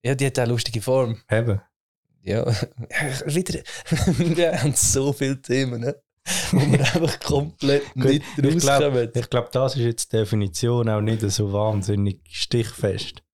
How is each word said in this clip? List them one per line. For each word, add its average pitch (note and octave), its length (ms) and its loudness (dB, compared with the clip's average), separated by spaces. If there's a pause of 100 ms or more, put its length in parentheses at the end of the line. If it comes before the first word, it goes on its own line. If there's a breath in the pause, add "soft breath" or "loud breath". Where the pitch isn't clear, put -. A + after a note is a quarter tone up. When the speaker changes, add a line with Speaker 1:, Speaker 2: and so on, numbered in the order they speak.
Speaker 1:
Ja, D#3 100 0
die C#3 120 0
hat C3 120 -2
eine A#2+ 140 2
lustige A#2 300 -2
Form. B2+ 480 0
Speaker 2:
Eben. A2 300 2 (640)
Speaker 1:
Ja, G#2 240 -2
<laughs> A#2+ 800 -4
wieder, - 360 -4 (280 loud breath)
<laughs> D#3+ 460 0
wir E3 240 2
haben C3 140 0
so C#3 380 2
viele C3+ 280 -2
Themen, B2 400 -2
ne? C3+ 220 -6 (480 loud breath)
Wo - 100 4
wir C#3 200 4
Speaker 2:
<laughs> B2+ 140 2
Speaker 1:
einfach E3 260 0
komplett C#3+ 760 0
Speaker 2:
Gut, B2+ 100 -2
Speaker 1:
nicht C#3+ 200 2 (120)
Speaker 2:
ich C#3+ 220 4
glaub, C#3 240 4
Speaker 1:
rauskommen. B2 320 2
Speaker 2:
ich A#2+ 160 -2
glaub, A#2+ 220 -2
das C3 240 0
ist B2 60 0
jetzt A#2 300 -2
die A2+ 60 0
Definition A2+ 720 0
auch G#2+ 120 0
nicht A2 220 0
so G2+ 300 0
wahnsinnig G2+ 680 0 (100)
stichfest. - 920 -4 (120)